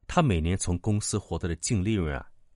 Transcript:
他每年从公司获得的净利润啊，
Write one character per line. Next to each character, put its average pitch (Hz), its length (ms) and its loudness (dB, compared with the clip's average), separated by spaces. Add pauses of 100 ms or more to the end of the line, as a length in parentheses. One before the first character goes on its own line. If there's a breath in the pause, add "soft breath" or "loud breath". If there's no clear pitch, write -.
他 - 140 2
每 107 200 4
年 87 160 2
从 90 220 -2
公 104 220 0
司 - 160 -2
获 82 220 -4
得 95 80 -2
的 85 80 -2
净 98 280 0
利 110 100 0
润 80 220 0
啊， - 140 -10 (260)